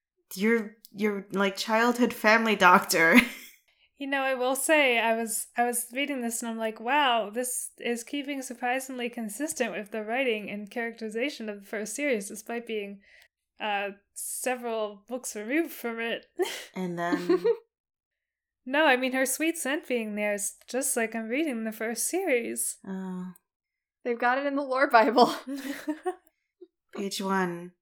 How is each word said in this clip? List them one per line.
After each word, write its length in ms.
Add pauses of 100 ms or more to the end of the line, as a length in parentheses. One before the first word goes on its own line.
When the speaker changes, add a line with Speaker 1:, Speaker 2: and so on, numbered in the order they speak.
(360)
Speaker 1:
your, 400 (200)
your, 360
like, 260
childhood 560
family 420
doctor. 680
<laughs> 40 (680)
Speaker 2:
You 100
know, 160
I 100
will 220
say, 420
I 180
was, 300 (100)
I 80
was 300
reading 280
this 200
and 80
I'm 80
like, 220
"Wow, 520
this 460
is 260
keeping 380
surprisingly 680
consistent 640
with 180
the 120
writing 460
and 220
characterization 800
of 100
the 80
first 280
series, 340
despite 360
being, 360 (580)
uh, 300 (260)
several 920
books 280
removed 360
from 280
it." 260 (100)
<laughs> 400
Speaker 1:
And 220
then 480 (540)
Speaker 3:
<laughs> 640
Speaker 2:
No, 220
I 100
mean, 160
her 140
sweet 320
scent 280
being 280
there 180
is 220 (120)
just 300
like 180
I'm 140
reading 340
the 80
first 380
series. 680 (100)
Speaker 1:
Oh. 460 (720)
Speaker 3:
They've 140
got 220
it 80
in 80
the 80
lore 260
Bible. 460 (800)
<laughs> 800
Speaker 1:
Page 260
one. 600